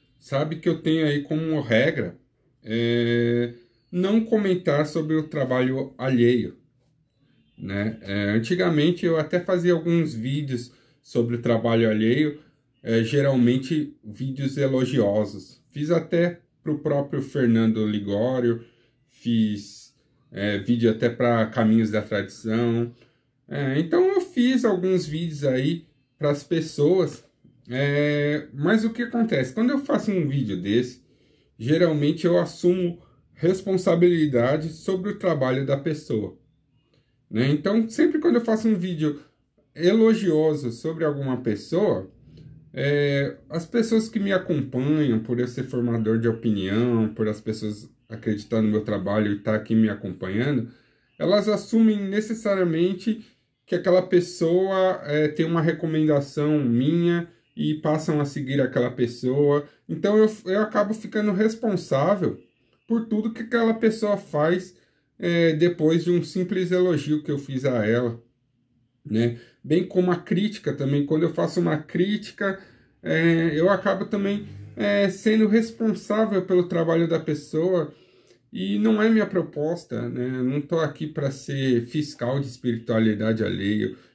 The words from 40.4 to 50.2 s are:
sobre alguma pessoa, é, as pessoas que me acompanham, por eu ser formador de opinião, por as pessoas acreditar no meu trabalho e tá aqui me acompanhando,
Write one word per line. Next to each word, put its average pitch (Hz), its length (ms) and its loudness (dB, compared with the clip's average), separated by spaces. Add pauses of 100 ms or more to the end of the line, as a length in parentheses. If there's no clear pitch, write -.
sobre 160 320 -6
alguma 135 380 -2
pessoa, 120 680 -2 (640)
é, 143 640 0 (140)
as 165 160 -6
pessoas 226 420 0
que - 100 -8
me 196 140 0
acompanham, 143 880 0
por 120 220 -2
eu 123 80 0
ser 123 140 -8
formador 117 560 0
de 113 100 2
opinião, 110 840 0
por 110 140 -2
as 104 140 -4
pessoas 107 520 -8 (140)
acreditar 110 540 -4
no 107 80 2
meu 107 100 2
trabalho 104 540 -2
e 101 60 -4
tá 110 160 -2
aqui 110 200 -2
me 110 140 6
acompanhando, 104 800 -4 (500)